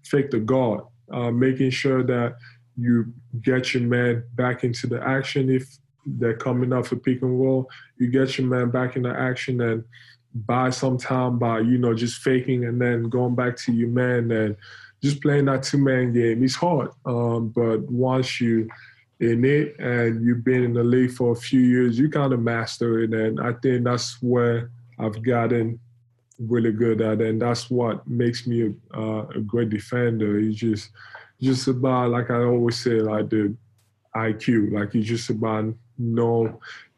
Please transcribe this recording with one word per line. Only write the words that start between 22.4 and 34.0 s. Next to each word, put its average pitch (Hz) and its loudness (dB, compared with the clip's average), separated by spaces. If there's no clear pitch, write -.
it. 113 0
And 110 -2
I 120 -2
think 123 0
that's 120 -4
where 120 2
I've 110 -4
gotten 117 0
really 113 0
good 113 2
at, 110 0
and 110 0
that's 120 -2
what 120 -2
makes 120 -2
me 117 -2
a, - -10
uh, 110 -4
a 110 -4
great 110 -2
defender. 107 -2
It's 107 0
just, 110 -2
just 131 0
about, 127 0
like 120 -2
I 120 2
always 120 2
say, 113 2
like, 107 0
the 107 0